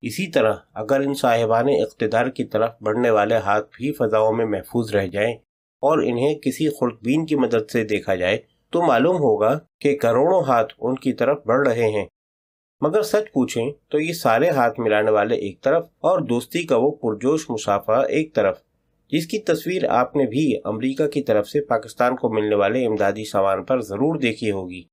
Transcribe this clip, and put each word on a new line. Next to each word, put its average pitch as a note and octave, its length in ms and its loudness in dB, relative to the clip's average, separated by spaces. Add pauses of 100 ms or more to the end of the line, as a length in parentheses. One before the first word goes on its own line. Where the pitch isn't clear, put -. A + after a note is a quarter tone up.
اسی D#3+ 300 -6
طرح A2 220 2 (200)
اگر A2 260 -2
ان C#3 140 -2
صاحبان A#2 540 2
اقتدار A2+ 580 0
کی C3 180 -4
طرف A2 260 0 (120)
بڑھنے A2+ 280 0
والے G#2+ 260 4
ہاتھ G#2 400 0
بھی C3+ 160 -6
فضاؤں A2 420 2
میں A#2 120 0
محفوظ G#2+ 500 -4
رہ G2 120 0
جائیں G#2 280 -2 (460)
اور D3 160 2
انہیں B2 380 0
کسی D3 340 -2
خوردبین C3 560 -2
کی D#3 100 -2
مدد A#2 360 0
سے A#2 120 0
دیکھا G2+ 320 -2
جائے F2+ 220 0 (320)
تو E3+ 120 0
معلوم E3 340 4
ہوگا B2 440 2 (200)
کہ C#3+ 180 0
کروڑوں D3+ 460 2
ہاتھ A#2+ 360 2
ان B2+ 160 -2
کی C3 180 -2
طرف C3 320 0
بڑھ C3 220 2
رہے A#2 220 2
ہیں، G#2 160 -2 (760)
مگر D#3+ 200 2
سچ G#3+ 320 -2
پوچھیں A#2+ 380 -2 (180)
تو D3 100 0
یہ D#3+ 140 -4
سارے C3+ 360 2
ہاتھ B2 300 0
ملانے G#2+ 320 2
والے G#2+ 240 2
ایک G2 260 -6
طرف C#3+ 240 0 (140)
اور F3+ 200 2
دوستی B2 460 -4
کا C#3 120 2
وہ C3 140 2
پرجوش B2+ 580 -2
مصافحہ G#2+ 520 0
ایک D3 340 -2
طرف، G2 220 2 (520)
جس E3 180 -2
کی A3 120 -4
تصویر F3+ 460 -2
آپ B2 300 0
نے C#3 100 2
بھی B2+ 380 0
امریکہ C3 440 -2
کی D3 140 -2
طرف G#2+ 260 0
سے D3 140 -2
پاکستان B2 540 -2
کو A#2+ 180 -2
ملنے G#2+ 220 0
والے G#2 300 2
امدادی G#2+ 440 -2
سامان G2 340 0
پر B2+ 180 -2
ضرور A#2 380 -2
دیکھی A2+ 320 -2
ہوگی۔ F#2 420 -6